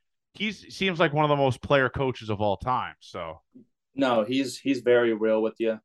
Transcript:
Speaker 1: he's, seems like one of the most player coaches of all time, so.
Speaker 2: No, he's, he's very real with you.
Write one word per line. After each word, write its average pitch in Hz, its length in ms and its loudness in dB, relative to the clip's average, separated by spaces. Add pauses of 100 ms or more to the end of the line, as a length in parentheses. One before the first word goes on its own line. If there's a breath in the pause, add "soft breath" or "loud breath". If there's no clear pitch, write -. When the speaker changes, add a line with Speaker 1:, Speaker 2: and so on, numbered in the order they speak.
(340)
Speaker 1:
he's, - 400 -8
seems 185 260 -2
like 160 120 4
one 151 120 2
of 147 40 4
the 147 80 4
most 135 260 2
player 135 260 4
coaches 123 420 -4
of 101 100 -4
all 104 160 0
time, 107 440 -6
so. 82 400 -12 (540)
Speaker 2:
No, 123 300 0
he's, 127 340 -4
he's 135 220 -4
very 120 340 2
real 110 260 0
with 110 180 -2
you. 110 260 -2